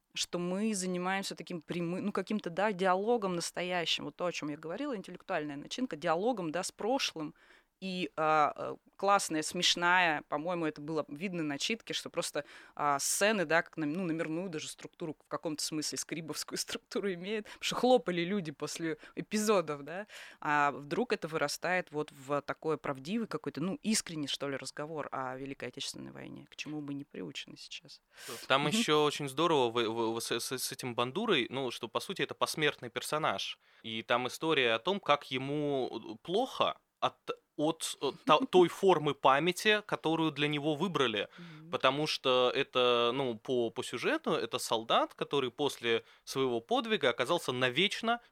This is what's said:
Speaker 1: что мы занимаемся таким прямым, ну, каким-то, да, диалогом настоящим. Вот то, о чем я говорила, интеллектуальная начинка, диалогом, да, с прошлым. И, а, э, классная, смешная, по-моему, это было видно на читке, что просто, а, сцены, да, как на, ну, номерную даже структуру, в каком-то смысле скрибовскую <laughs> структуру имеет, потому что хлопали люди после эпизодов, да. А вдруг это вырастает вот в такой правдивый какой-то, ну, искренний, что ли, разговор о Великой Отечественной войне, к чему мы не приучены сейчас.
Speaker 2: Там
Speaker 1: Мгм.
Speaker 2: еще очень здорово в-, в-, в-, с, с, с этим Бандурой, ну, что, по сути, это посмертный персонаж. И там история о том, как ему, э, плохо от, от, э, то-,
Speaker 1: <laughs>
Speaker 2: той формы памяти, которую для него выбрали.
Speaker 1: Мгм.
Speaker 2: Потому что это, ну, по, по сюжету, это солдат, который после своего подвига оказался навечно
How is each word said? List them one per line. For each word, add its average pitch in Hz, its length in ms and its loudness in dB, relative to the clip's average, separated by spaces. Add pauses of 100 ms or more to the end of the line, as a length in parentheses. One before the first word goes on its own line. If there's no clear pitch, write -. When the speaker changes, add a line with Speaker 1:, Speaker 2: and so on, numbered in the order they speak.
(140)
Speaker 1:
что - 260 -4
мы 196 340 0
занимаемся 185 640 -2
таким 165 260 -8
прямым, 175 440 -4
ну, 202 60 -2
каким-то, 202 380 -2
да, 190 220 0
диалогом 190 640 2
настоящим. 170 720 -2
Вот 147 100 -10
то, 175 100 -2
о 170 60 -2
чем - 160 -6
я 147 80 -6
говорила, 208 400 -6
интеллектуальная 175 600 -6
начинка, 170 400 -6
диалогом, 175 540 0
да, 170 140 -2
с - 80 -6
прошлым. 196 600 -2 (480)
И, 185 360 -4
а, 156 400 4
э, 131 200 -6 (200)
классная, 196 460 2
смешная, 175 840 2
по-моему, 165 380 -2
это 151 160 -6
было 147 260 -2
видно 175 340 -6
на 147 160 -4
читке, - 360 -4
что - 160 -6
просто, 165 340 -4 (300)
а, 143 240 2
сцены, 196 480 2
да, 160 160 4
как - 160 -12
на, 156 80 -2
ну, 170 180 -2
номерную 165 460 -4
даже 147 180 -8
структуру, - 460 -12 (100)
в - 40 -20
каком-то 151 360 -6
смысле 151 320 -4
скрибовскую 160 600 -8
<laughs> - 0 -
структуру - 560 -4
имеет, 202 320 -6
потому - 160 -16
что - 140 -2
хлопали 247 460 6
люди 175 300 0
после 156 460 -4 (160)
эпизодов, 180 720 0
да. 175 220 -10 (340)
А 147 320 4
вдруг 143 420 -2
это 185 140 -2
вырастает 160 640 0
вот 151 200 -4
в 139 300 -2
такой 151 340 -2
правдивый 156 520 -4
какой-то, 147 340 -6
ну, 190 200 -2
искренний, 170 460 -2
что - 220 -4
ли, 135 60 -4
разговор 147 560 -8
о 131 240 -4
Великой 135 320 -10
Отечественной 135 440 -10
войне, 135 380 -14
к - 60 -20
чему 151 260 -8
мы 143 120 -8
не 143 100 -8
приучены - 520 -12
сейчас. - 460 -16 (440)
Speaker 2:
Там 139 200 4
Speaker 1:
Мгм. - 0 -
Speaker 2:
еще 151 380 4
очень 147 240 0
здорово 139 420 4
в-, 113 180 2
в-, 113 260 0
в-, 117 60 -2
с, - 100 -6 (100)
с, - 180 -6
с - 140 -6
этим 127 220 -6
Бандурой, 131 560 0
ну, 127 200 -2
что, 117 180 -6
по 120 120 -2
сути, 175 220 -6
это - 120 -4
посмертный 139 560 -2
персонаж. 131 680 -4 (240)
И 113 200 -6
там 123 260 2
история 135 460 2
о 113 40 2
том, 190 220 -2
как - 300 0
ему, 139 580 -2 (260)
э, - 80 -12
плохо 208 560 0 (220)
от, 127 160 -2 (400)
от, - 460 -2
э, 135 100 0 (120)
то-, 147 220 6
Speaker 1:
<laughs> - 40 -12
Speaker 2:
той 180 180 8
формы 151 460 4
памяти, 175 720 4
которую 160 460 0
для 147 160 0
него 147 260 0
выбрали. 139 540 0 (100)
Speaker 1:
Мгм. 165 320 -18
Speaker 2:
Потому 139 360 2
что 127 480 4
это, 123 600 4
ну, 127 240 -2
по, 120 320 0
по 123 120 -4
сюжету, 190 500 -2
это 120 260 0
солдат, 143 560 0
который 139 360 -2
после 117 540 0 (200)
своего 127 360 0
подвига 220 500 0
оказался 135 420 0
навечно 156 680 0 (120)